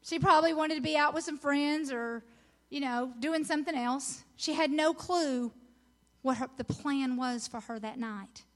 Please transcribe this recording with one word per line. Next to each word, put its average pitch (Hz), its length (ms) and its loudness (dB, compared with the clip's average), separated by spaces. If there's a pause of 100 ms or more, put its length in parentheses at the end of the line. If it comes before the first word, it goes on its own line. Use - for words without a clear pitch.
She 330 160 -4
probably 330 340 8
wanted 311 220 0
to 285 60 -2
be 311 160 0
out 294 160 4
with 330 100 -2
some 302 140 -6
friends 285 520 2
or, 233 360 -4 (440)
you 285 120 -6
know, 247 380 -2
doing 311 260 0
something 311 280 0
else. 254 520 -2 (100)
She - 160 -4
had 302 200 2
no 311 220 4
clue 277 600 0 (680)
what 254 160 0
her, 262 200 -6
the 240 80 -6
plan 269 500 -2
was 247 320 -4
for 226 140 -10
her 233 180 -10
that 220 180 -8
night. 214 460 -10 (120)